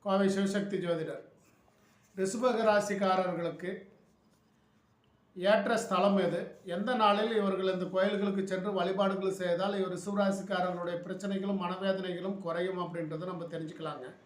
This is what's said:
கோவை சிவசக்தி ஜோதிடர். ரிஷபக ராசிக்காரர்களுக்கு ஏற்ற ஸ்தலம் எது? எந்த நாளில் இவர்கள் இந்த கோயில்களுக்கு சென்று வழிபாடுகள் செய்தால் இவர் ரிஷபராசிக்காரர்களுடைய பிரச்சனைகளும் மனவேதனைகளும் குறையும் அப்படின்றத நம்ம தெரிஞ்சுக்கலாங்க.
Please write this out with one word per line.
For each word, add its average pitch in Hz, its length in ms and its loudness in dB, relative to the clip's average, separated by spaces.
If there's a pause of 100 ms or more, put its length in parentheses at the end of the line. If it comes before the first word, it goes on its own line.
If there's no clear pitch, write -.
கோவை 196 300 4
சிவசக்தி 196 500 0
ஜோதிடர். 156 380 -2 (960)
ரிஷபக 220 500 2
ராசிக்காரர்களுக்கு 185 1000 0 (1600)
ஏற்ற 202 380 4 (100)
ஸ்தலம் 196 400 4
எது? 170 160 0 (360)
எந்த 214 160 -2 (100)
நாளில் 214 380 4
இவர்கள் 190 340 2
இந்த 180 200 -2
கோயில்களுக்கு 196 560 2
சென்று 185 300 -2
வழிபாடுகள் 190 600 0
செய்தால் 180 380 0
இவர் 185 160 0
ரிஷபராசிக்காரர்களுடைய 180 1080 -2
பிரச்சனைகளும் 190 580 -2
மனவேதனைகளும் 185 840 -2
குறையும் 180 380 -2
அப்படின்றத 165 480 -6
நம்ம 170 220 -8
தெரிஞ்சுக்கலாங்க. 156 540 -8 (180)